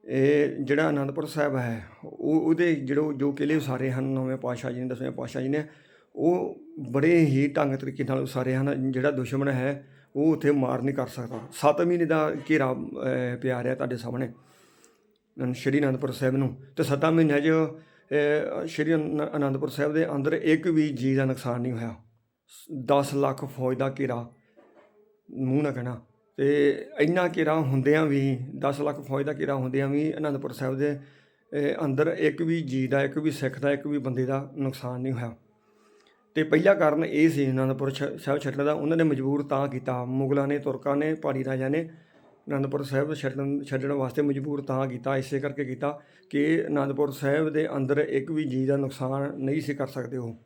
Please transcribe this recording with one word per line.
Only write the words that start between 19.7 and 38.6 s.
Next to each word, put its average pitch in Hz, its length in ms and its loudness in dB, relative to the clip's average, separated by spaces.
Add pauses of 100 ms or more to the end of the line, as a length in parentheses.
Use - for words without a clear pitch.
ਦੇ 156 220 0
ਅੰਦਰ 139 180 0
ਇੱਕ 160 340 2
ਵੀ 156 220 2
ਜੀ 135 260 0
ਦਾ 135 100 2
ਨੁਕਸਾਨ 127 360 -2
ਨਹੀਂ 123 120 -4
ਹੋਇਆ। 113 220 -6 (920)
ਦਸ 139 300 2
ਲੱਖ 139 300 0
ਫੌਜ 127 320 -4
ਦਾ 135 220 -2
ਘੇਰਾ, 120 320 -4 (1000)
ਮੂੰਹ 135 320 0
ਨਾ 143 80 0
ਕਹਿਣਾ, 123 300 -8 (360)
ਤੇ 143 340 4 (280)
ਇੰਨਾ 175 380 4
ਘੇਰਾ 160 220 2
ਹੁੰਦਿਆਂ 143 460 4
ਵੀ, 135 340 2 (200)
ਦਸ 139 220 0
ਲੱਖ 147 200 -2
ਫੌਜ 135 240 -4
ਦਾ 147 80 -4
ਘੇਰਾ 139 220 -2
ਹੁੰਦਿਆਂ 131 320 0
ਵੀ 147 300 0
ਅਨੰਦਪੁਰ 143 340 -2
ਸਾਹਿਬ 131 260 -4
ਦੇ, 147 160 0
ਅਹ, - 920 -4
ਅੰਦਰ 147 340 2
ਇੱਕ 151 220 2
ਵੀ 165 200 0
ਜੀ 131 260 -2
ਦਾ, 139 160 2
ਇੱਕ 139 140 -2
ਵੀ 156 140 0
ਸਿੱਖ 135 280 -4
ਦਾ, 143 120 2
ਇੱਕ 143 160 -2
ਵੀ 147 100 0
ਬੰਦੇ 127 280 -2
ਦਾ 135 320 -2
ਨੁਕਸਾਨ 127 440 -4
ਨਹੀਂ 131 120 -2
ਹੋਇਆ। 117 220 -6 (1000)
ਤੇ 156 80 0
ਪਹਿਲਾ 160 300 6
ਕਾਰਨ 160 320 4
ਇਹ 156 240 4
ਸੀ 139 220 2
ਅਨੰਦਪੁਰ 131 400 0
ਛ-, 139 280 -6
ਸਾਹਿਬ 147 200 0
ਛੱਡਣ 139 260 -2